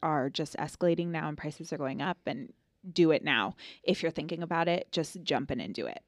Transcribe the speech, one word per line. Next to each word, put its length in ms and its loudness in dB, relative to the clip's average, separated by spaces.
are 260 2
just 280 -4
escalating 500 0
now 220 -2
and 80 -6
prices 360 -8
are 40 -6
going 240 -4
up, 240 -2
and 260 -6
do 180 8
it 120 4
now. 320 2
If 180 2
you're 100 2
thinking 300 -4
about 260 0
it, 240 0
just 320 -2
jump 280 0
in 80 -2
and 140 -6
do 120 -4
it. 220 -8